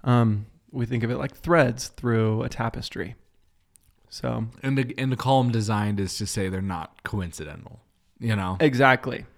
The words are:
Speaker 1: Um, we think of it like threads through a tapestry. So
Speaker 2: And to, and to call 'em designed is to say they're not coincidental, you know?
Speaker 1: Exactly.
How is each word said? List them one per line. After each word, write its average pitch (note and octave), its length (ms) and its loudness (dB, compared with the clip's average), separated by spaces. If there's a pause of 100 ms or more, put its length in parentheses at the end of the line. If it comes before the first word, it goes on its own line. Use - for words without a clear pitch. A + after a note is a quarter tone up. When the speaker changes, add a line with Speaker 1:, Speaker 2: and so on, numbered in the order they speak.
Speaker 1:
Um, A2+ 440 2 (240)
we A#2+ 140 -4
think A2+ 180 -2
of A#2 80 -2
it B2+ 60 -2
like C3+ 180 -6
threads D3+ 540 2
through A2+ 540 0
a A2+ 60 -4
tapestry. - 680 -6 (960)
So A#2 360 -4 (180)
Speaker 2:
And C3+ 140 0
to, B2+ 200 -2
and C3 140 -2
to B2+ 60 0
call C3 260 4
'em A#2+ 80 2
designed G#2 480 0
is F#2+ 180 -4
to G#2+ 80 -4
say F#2+ 240 -4
they're F#2+ 120 -4
not F2+ 420 -8
coincidental, D#2+ 800 -8 (380)
you A2+ 160 0
know? F#2 240 -2
Speaker 1:
Exactly. C3 680 4 (120)